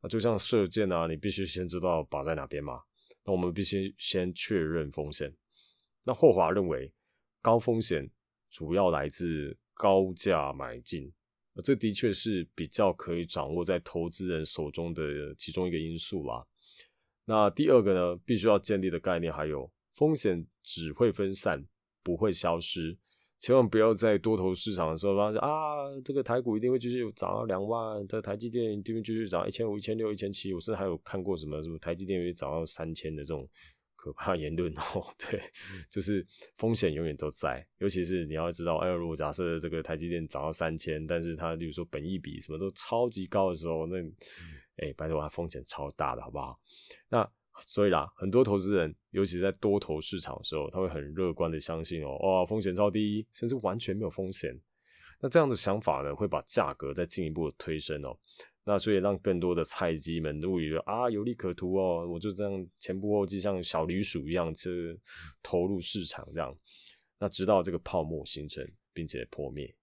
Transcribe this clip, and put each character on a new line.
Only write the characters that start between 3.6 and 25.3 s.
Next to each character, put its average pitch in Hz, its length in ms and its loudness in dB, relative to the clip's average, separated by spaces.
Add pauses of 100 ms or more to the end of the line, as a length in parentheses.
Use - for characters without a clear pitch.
须 98 340 -2
先 90 360 0
确 98 260 0
认 78 320 0
风 73 180 -4
险。 73 240 -6 (680)
那 127 100 0
霍 131 200 10
华 87 180 6
认 95 160 4
为， 69 240 -4 (500)
高 113 160 6
风 113 240 2
险 76 300 0 (380)
主 80 240 -6
要 92 160 6
来 73 180 2
自 78 500 -4 (160)
高 95 400 6
价 80 380 2
买 67 300 -8
进， 78 280 -8 (460)
而 - 60 -10
这 139 120 4
的 110 200 2
确 107 180 2
是 95 420 -2
比 82 140 -6
较 101 240 4
可 85 240 -4
以 87 100 -2
掌 76 300 -4
握 90 80 0
在 87 160 2
投 85 300 -4
资 92 180 -6
人 80 180 -2
手 78 240 -4
中 82 240 -4
的 73 440 -4
其 - 160 -8
中 92 120 0
一 90 60 -2
个 82 80 0
因 80 180 -4
素 78 300 -6
啦。 60 180 -6 (800)
那 107 280 6
第 151 180 2
二 127 120 10
个 98 120 4
呢， 87 320 2
必 120 100 2
须 101 120 2
要 104 120 8
建 98 220 0
立 92 80 2
的 85 100 -2
概 90 180 0
念 82 140 0
还 76 140 -2
有， 73 260 -4 (220)
风 156 200 4
险 90 320 0 (160)
只 82 300 -6
会 117 180 4
分 98 240 -2
散， 78 320 -2 (380)
不 87 140 0
会 107 120 2
消 85 300 2
失。 85 380 -2 (420)
千 - 140 4
万 127 140 8
不 107 100 2
要 110 160 8
在 107 240 4
多 110 200 2
头 92 160 2
市 104 200 -2
场 87 180 0
的 80 60 -2
时 85 80 -2
候 98 120 4
发 104 140 4